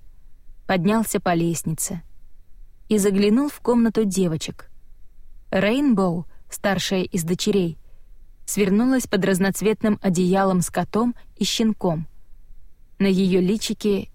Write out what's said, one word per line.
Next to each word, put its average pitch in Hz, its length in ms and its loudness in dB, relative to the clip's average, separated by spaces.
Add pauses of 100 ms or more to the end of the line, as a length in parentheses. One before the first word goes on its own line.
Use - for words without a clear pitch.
(640)
Поднялся 202 540 2
по 180 140 0
лестнице 170 680 -2 (880)
и 214 80 2
заглянул 208 520 4
в - 120 -16
комнату 226 420 2
девочек. 180 640 -2 (800)
Рейнбоу — 196 760 2 (280)
старшая 190 500 0
из 175 200 -2
дочерей, 175 540 0 (680)
свернулась 220 640 2
под 196 180 2
разноцветным 196 760 2
одеялом 185 600 2
с - 80 -2
котом 214 460 0 (200)
и - 80 -2
щенком. 185 640 0 (920)
На 196 80 4
ее 185 340 4
личике 208 720 0